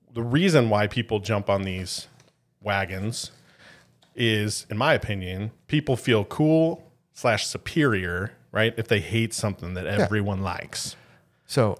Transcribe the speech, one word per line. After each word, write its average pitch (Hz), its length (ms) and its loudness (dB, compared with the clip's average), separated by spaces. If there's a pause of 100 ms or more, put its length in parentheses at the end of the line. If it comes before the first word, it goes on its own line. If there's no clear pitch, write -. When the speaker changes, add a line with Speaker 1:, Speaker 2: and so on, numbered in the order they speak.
(140)
Speaker 1:
the 117 100 -4
reason 139 460 4
why 104 180 4
people 110 320 -2
jump 101 300 -2
on 98 140 2
these 92 440 -6 (540)
wagons 98 680 -4 (840)
is, 107 540 0
in 107 80 -6
my 147 160 4
opinion, 98 580 -4 (160)
people 143 280 0
feel 113 300 2
cool 160 580 2 (300)
slash 113 320 0
superior, 95 840 0 (200)
right, 110 260 2
if 113 100 -4
they 104 120 4
hate 113 340 -2
something 92 400 -4
that 90 120 -6
Speaker 2:
Yeah. 98 180 -2
Speaker 1:
everyone 101 380 0
likes. - 540 -8 (520)
Speaker 2:
So 110 320 2